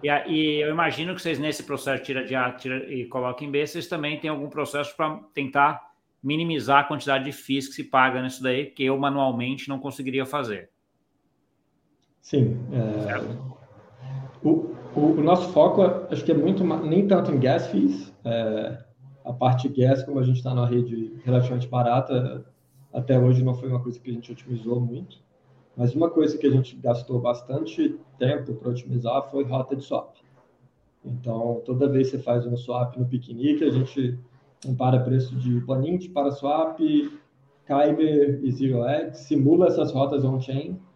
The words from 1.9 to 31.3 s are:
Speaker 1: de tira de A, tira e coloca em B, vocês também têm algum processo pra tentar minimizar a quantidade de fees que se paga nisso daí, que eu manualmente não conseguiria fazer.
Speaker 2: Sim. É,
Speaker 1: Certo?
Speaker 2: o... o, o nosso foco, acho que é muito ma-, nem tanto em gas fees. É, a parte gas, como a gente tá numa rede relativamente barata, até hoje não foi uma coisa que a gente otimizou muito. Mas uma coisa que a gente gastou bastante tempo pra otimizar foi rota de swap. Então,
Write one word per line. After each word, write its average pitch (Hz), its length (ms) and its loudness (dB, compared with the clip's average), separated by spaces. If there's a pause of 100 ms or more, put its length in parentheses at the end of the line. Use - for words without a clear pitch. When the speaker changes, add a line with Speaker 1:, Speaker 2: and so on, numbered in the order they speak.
Speaker 1:
de - 60 -12
tira 131 180 -4
de 131 120 -6
A, 123 160 0
tira 127 420 -8
e 123 120 -6
coloca 127 380 -6
em 143 80 -8
B, 143 140 0
vocês 151 220 -10
também 151 320 -6
têm 156 100 -6
algum 143 200 -6
processo 143 460 -6
pra 156 240 -4 (140)
tentar 139 580 0 (320)
minimizar 147 560 2
a 143 40 4
quantidade 139 420 -2
de 143 60 -6
fees 135 360 -6
que - 60 -14
se 139 100 -10
paga 127 380 2
nisso 131 200 -6
daí, 131 260 -2
que 139 160 -6
eu 135 140 2
manualmente 135 720 -2
não 139 120 -6
conseguiria 135 460 -6
fazer. 120 440 -6 (1500)
Speaker 2:
Sim. 127 360 2 (140)
É, 110 300 -2
Speaker 1:
Certo? 123 560 -8 (880)
Speaker 2:
o... 160 320 2 (180)
o, 151 180 4
o 151 120 2
nosso 175 300 4
foco, 180 280 6 (300)
acho 147 140 -4
que 165 60 4
é 156 40 6
muito 180 300 2
ma-, 160 160 0
nem 170 260 2
tanto 175 240 2
em 139 80 2
gas 131 280 2
fees. - 460 0 (120)
É, 113 580 -2 (400)
a 123 80 -10
parte 127 380 2
gas, 127 340 4
como 139 160 -2
a 127 40 2
gente 127 200 2
tá 131 100 -4
numa 120 140 2
rede 120 560 -2
relativamente 123 460 2
barata, 123 760 0 (480)
até 127 240 2
hoje 127 280 6
não 127 80 0
foi 131 160 -8
uma 123 120 -2
coisa 123 160 -8
que - 120 -16
a 120 40 -6
gente 117 160 -12
otimizou 120 520 -6
muito. 123 440 -8 (500)
Mas 123 180 2
uma 165 160 2
coisa 156 300 2
que 143 80 2
a - 20 6
gente 131 260 2
gastou 123 460 -2
bastante 131 720 -4 (220)
tempo 135 380 -2
pra - 140 -6
otimizar 123 600 -2
foi 139 140 -2
rota 131 320 -4
de 135 80 -10
swap. - 320 -6 (880)
Então, 120 580 -4